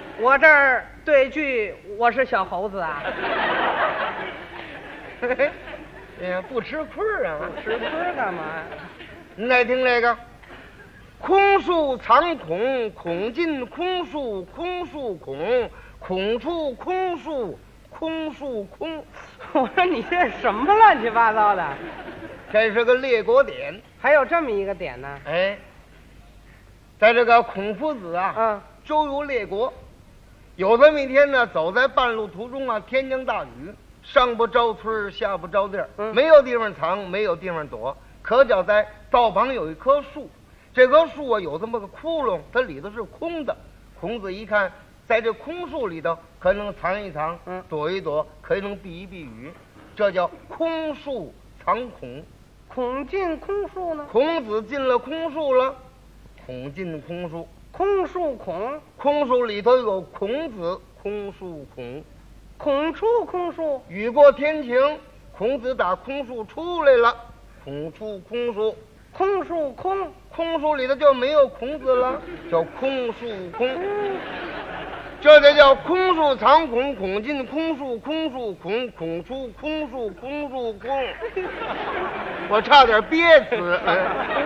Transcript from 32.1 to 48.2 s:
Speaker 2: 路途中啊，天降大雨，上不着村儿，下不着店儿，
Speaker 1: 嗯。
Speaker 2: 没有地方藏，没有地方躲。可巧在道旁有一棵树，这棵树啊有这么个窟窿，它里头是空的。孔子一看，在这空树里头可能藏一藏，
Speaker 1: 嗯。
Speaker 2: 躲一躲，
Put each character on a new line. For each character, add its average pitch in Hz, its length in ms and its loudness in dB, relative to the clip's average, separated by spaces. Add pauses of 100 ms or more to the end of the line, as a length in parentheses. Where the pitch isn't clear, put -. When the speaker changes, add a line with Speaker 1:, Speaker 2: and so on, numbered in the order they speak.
Speaker 2:
路 220 140 -4
途 190 220 -12
中 269 200 -8
啊， 220 120 -2
天 269 280 -4
降 262 160 -4
大 208 200 -4
雨， 131 280 -16 (300)
上 247 340 2
不 226 100 0
着 233 280 2
村 220 180 -8
儿， 208 180 -4
下 202 260 -4
不 170 100 -8
着 196 220 -2
店 190 140 -6
儿， - 60 -8 (100)
Speaker 1:
嗯。 214 160 -6
Speaker 2:
没 254 100 4
有 311 180 10
地 247 140 -2
方 220 180 -2
藏， 185 340 -4
没 196 160 -4
有 175 120 -2
地 180 140 -10
方 160 180 -6
躲。 120 280 -8 (260)
可 254 220 6
巧 214 180 2
在 208 240 2 (240)
道 240 200 4
旁 220 220 0
有 165 180 -4
一 160 40 -10
棵 277 280 2 (120)
树， 254 160 -14 (440)
这 254 140 6
棵 311 200 6
树 285 200 -10
啊 220 120 0
有 156 180 -6
这 208 80 -10
么 233 120 -6
个 196 80 -12
窟 311 380 -6
窿， 185 160 -2 (120)
它 247 100 2
里 151 180 -6
头 190 100 -12
是 220 120 -10
空 320 420 -8
的。 196 100 -4 (460)
孔 214 200 -8
子 190 120 -10
一 208 140 -12
看， 196 260 0 (340)
在 233 140 2
这 220 120 -2
空 330 360 -10
树 262 180 -6
里 165 140 -8
头 165 180 -2 (220)
可 185 120 4
能 202 220 -4
藏 190 260 -4
一 196 120 -12
藏， 160 320 -6
Speaker 1:
嗯。 180 240 -10
Speaker 2:
躲 156 220 -4
一 190 100 -4
躲， 151 260 -2 (140)